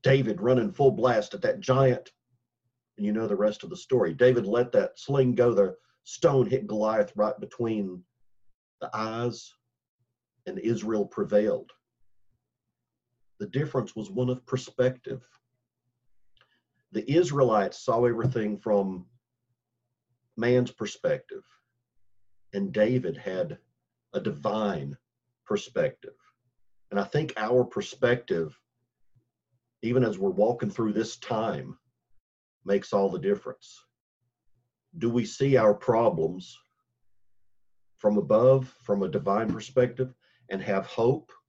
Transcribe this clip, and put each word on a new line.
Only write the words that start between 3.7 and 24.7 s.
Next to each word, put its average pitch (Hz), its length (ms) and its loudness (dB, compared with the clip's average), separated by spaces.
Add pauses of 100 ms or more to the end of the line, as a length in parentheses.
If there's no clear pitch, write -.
story. 101 380 0
David 120 320 4
let 120 260 0
that 98 260 2
sling 131 380 2
go, 120 180 4
the 98 220 2 (300)
stone 135 420 2
hit 123 180 -2
Goliath 107 520 0
right 104 240 0
between 104 600 -4 (760)
the - 140 -10
eyes, 117 600 -6 (920)
and 98 140 -10
Israel 107 460 -2
prevailed. 104 680 -2 (1700)
The 101 80 -8
difference 135 500 -4
was 104 120 -10
one 123 200 -2
of 127 160 -6
perspective. 127 800 -4 (1700)
The 104 180 -6
Israelites 139 720 2
saw 120 220 2
everything 110 520 -2
from 98 480 -2 (1300)
man's 123 340 2
perspective, - 720 -6 (1120)
and 98 180 -4
David 110 460 0
had 90 400 -6 (560)
a 101 80 -4
divine 87 720 -4 (500)